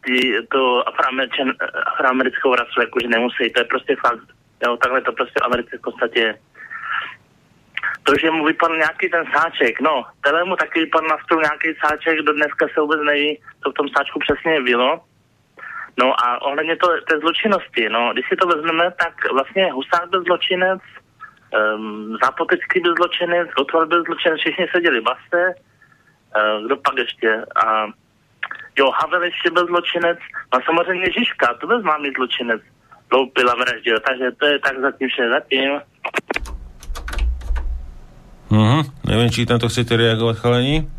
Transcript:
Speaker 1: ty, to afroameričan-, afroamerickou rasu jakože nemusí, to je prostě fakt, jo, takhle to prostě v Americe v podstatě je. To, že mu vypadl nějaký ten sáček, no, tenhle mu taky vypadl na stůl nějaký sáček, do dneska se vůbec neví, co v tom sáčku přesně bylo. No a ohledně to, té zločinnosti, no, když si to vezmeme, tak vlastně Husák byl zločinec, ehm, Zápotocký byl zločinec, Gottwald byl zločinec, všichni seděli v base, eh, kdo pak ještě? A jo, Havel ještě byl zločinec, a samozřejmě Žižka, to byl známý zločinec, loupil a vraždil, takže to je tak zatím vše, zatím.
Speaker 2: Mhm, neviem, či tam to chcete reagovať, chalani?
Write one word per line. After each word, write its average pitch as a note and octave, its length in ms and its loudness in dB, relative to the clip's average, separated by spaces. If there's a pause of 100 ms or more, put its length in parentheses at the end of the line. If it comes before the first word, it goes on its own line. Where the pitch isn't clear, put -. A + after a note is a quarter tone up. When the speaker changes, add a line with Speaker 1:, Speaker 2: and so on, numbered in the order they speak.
Speaker 1:
ty, B2+ 280 0 (180)
to B2+ 360 2
afroameričan-, C3 680 -2 (360)
afroamerickou C3 600 2
rasu B2 260 -2
jakože A#2+ 260 -2
nemusí, A#2 460 0
to B2 60 2
je A#2+ 120 -2
prostě C3 240 -2
fakt, A#2+ 300 0 (380)
jo, A#2+ 140 0
takhle B2+ 240 2
to A#2+ 100 -2
prostě B2 300 -4
v - 40 0
Americe - 320 -2
v - 40 -14
podstatě - 380 -2
je. A2 140 2 (1700)
To, C#3 180 4
že D#3+ 100 2
mu D#3+ 140 0
vypadl E3 320 2
nějaký D#3+ 320 0
ten E3+ 240 0
sáček, D3 480 2
no, C#3 240 2 (160)
tenhle D#3+ 240 2
mu F#3 100 -2
taky E3 240 -2
vypadl D#3+ 280 0
na D#3 180 2
stůl E3 160 2
nějaký D#3 280 0 (120)
sáček, D#3 400 0
do D3+ 120 2
dneska D#3+ 400 0
se D#3+ 80 2
vůbec D3+ 240 2
neví, D3 340 0 (240)
co C#3 80 -2
v - 20 -16
tom C#3+ 140 -2 (100)
sáčku C#3+ 220 -2
přesně D3 420 0
bylo. B2+ 400 2 (960)
No B2 100 4 (160)
a B2 180 0
ohledně D#3 340 -2
to, F3+ 120 2 (200)
té D#3 120 2
zločinnosti, E3 680 0
no, A#2 240 0
když B2+ 160 -4
si - 60 2
to F#3+ 120 2
vezmeme, E3 520 0
tak E3 160 0 (180)
vlastně D#3+ 380 0
Husák E3+ 380 -2
byl F#3 140 -2
zločinec, F#3 580 0 (720)
ehm, G#2+ 680 -2
Zápotocký C#3 560 0
byl E3+ 160 2
zločinec, E3+ 520 0 (100)
Gottwald D#3+ 320 0
byl E3+ 140 2
zločinec, D#3+ 360 -2
všichni F3 260 -2 (100)
seděli E3+ 240 2
v A2 40 -8
base, B2+ 380 -2 (140)
eh, - 1120 -4
kdo C3+ 120 0
pak C3 200 -4
ještě? A2+ 480 -2 (200)
A A2 220 0 (880)
jo, C3+ 160 4
Havel D#3+ 320 0
ještě F3 280 -2
byl F3 160 2
zločinec, E3+ 520 0 (320)
a B2+ 100 0
samozřejmě F3 460 0 (100)
Žižka, C3+ 360 0
to D3+ 140 -8
byl A3+ 140 2
známý D3+ 340 0
zločinec, A#2+ 460 -2 (500)
loupil B2 400 4
a A#2+ 40 2
vraždil, A#2+ 440 0
takže B2+ 400 -2
to D3+ 60 2
je C#3+ 140 2
tak C3+ 200 -2
zatím C3+ 300 -2
vše, A#2+ 200 0
zatím. C3+ 420 0 (2750)
Speaker 2:
Mhm, A2 300 6 (260)
neviem, A#2 240 4
či A#2+ 160 0
tam A#2+ 120 4
to A#2 120 0
chcete A#2 260 0
reagovať, A2+ 400 4
chalani? B2+ 480 2 (140)